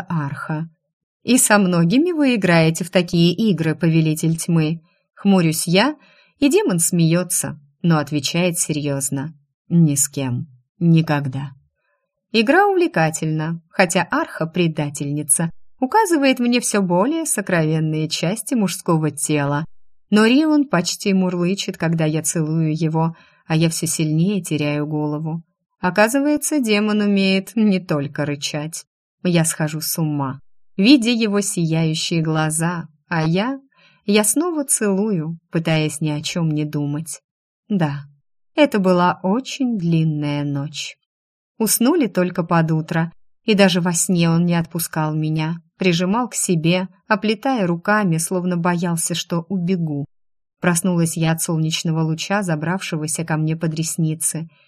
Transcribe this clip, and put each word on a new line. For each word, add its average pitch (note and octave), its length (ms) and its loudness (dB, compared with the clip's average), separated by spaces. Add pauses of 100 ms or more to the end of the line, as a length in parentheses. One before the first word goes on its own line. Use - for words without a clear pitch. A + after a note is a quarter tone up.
Арха». D#3 640 -6 (540)
«И B3 140 4
со A3 200 4
многими F#3+ 560 4
вы C#4 220 2
играете E3 500 2
в - 40 -10
такие F3 440 2
игры, D#3+ 420 0
повелитель D#3+ 600 0
тьмы?» E3 420 0 (340)
Хмурюсь F3 540 2
я, G#3+ 280 2 (440)
и C#4+ 100 4
демон C#4+ 300 2
смеётся, E3+ 800 0 (220)
но E3 160 4
отвечает E3 600 -2
серьёзно. C#3+ 760 -4 (340)
«Ни E3 280 4
с - 120 0
кем. B2+ 400 -4 (320)
Никогда». D3 720 2 (840)
Игра C#4 320 4
увлекательна, E3 1040 0
хотя F3+ 400 0
Арха, B3+ 380 -4
предательница, D3+ 1040 -2 (280)
указывает C#4 600 2
мне A#3+ 200 2
всё G#3+ 220 0
более G#3+ 440 0
сокровенные D#3 840 0
части G#3 460 -4
мужского E3 560 0
тела. D3 540 -2 (440)
Но G#3+ 160 6
Рион D4 420 4
почти F3 460 -2
мурлычет, F#3 640 -2
когда E3 280 0
я D#3 180 0
целую D#3 520 0
его, D#3+ 400 -2 (300)
а D#3+ 100 -2
я E3 140 4
всё D#3+ 160 -4
сильнее E3 560 0
теряю D3 460 -2
голову. D3+ 560 -4 (360)
Оказывается, C#4 800 0
демон G#3 420 2
умеет G3 540 2
не G#3+ 240 2
только D3 460 -4
рычать. D3 600 -8 (380)
Я E3+ 220 2
схожу D#3 340 -4
с - 180 -6
ума, C#3+ 420 -4 (360)
видя A#3 360 6
его A3 280 0
сияющие E3 800 -2
глаза, D#3 640 -2 (200)
а E3 160 -2
я, G3+ 360 0 (460)
я G#3+ 180 4
снова D#4 420 0
целую, F#3+ 720 -2 (140)
пытаясь D#3+ 500 -2
ни D#3 80 0
о D3 120 -4
чём E3 280 -2
не D3+ 160 0
думать. D3 560 -6 (480)
Да, D#3 360 -2 (500)
это C#4+ 240 4
была F3+ 420 2
очень A#3+ 560 -4
длинная D#3 640 0
ночь. C#3+ 540 -6 (600)
Уснули A#3+ 500 2
только F3+ 360 -2
под E3 280 2
утро, D#3+ 400 -2 (340)
и A3 80 2
даже F#3 260 4
во F3 140 0
сне E3+ 360 2
он E3 160 4
не E3+ 100 2
отпускал E3 580 -4
меня, D#3 440 -2 (200)
прижимал F#3+ 500 0
к - 80 -14
себе, F3 540 0 (180)
оплетая G#3+ 600 0
руками, F3 500 0
словно F3+ 400 -2
боялся, E3+ 580 -2
что E3+ 320 -4
убегу. E3+ 580 -2 (540)
Проснулась E3+ 560 0
я D#3+ 160 2
от E3 100 -2
солнечного D#3+ 600 -2
луча, D#3+ 400 -2
забравшегося D#3+ 800 -4
ко E3 140 -2
мне D#3 180 0
под E3 200 -2
ресницы. D#3+ 720 -4 (180)